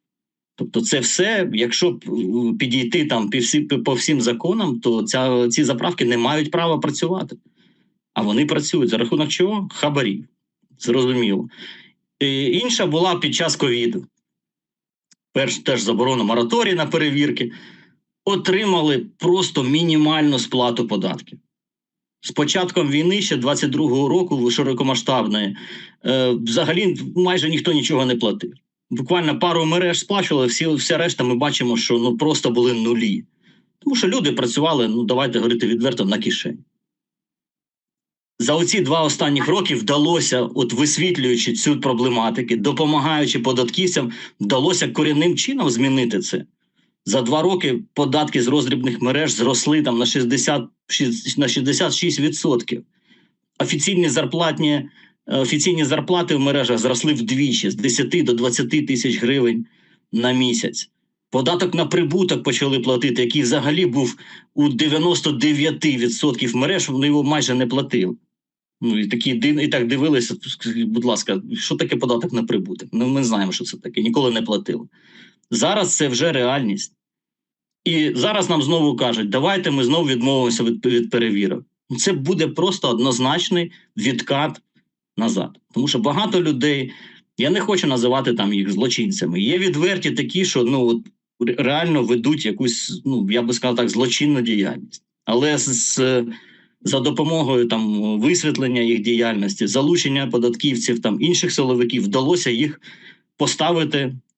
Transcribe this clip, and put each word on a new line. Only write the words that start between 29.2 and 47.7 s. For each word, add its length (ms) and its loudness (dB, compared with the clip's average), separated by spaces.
пару 260 0
мереж 340 0
сплачували, 480 0
всі, 200 -2
вся 320 0
решта 260 -2
ми 100 0
бачимо, 420 0
що, 220 0
ну, 180 0
просто 340 0
були 220 4
нулі. 520 0
Тому 180 0
що 120 2
люди 240 0
працювали, 560 0
ну, 160 0
давайте 340 0
говорити 280 0
відверто, 380 0
на 140 0
кишені. 400 -4
За 160 0
оці 260 2
два 220 2
останніх 460 0
роки 260 0
вдалося, 680 2
от 300 -2
висвітлюючи 800 0
цю 280 0
проблематику, 760 0
допомагаючи 840 0
податківцям, 720 0
вдалося 480 2
корінним 480 2
чином 340 0
змінити 480 2
це. 260 -4
За 180 2
два 200 0
роки 400 0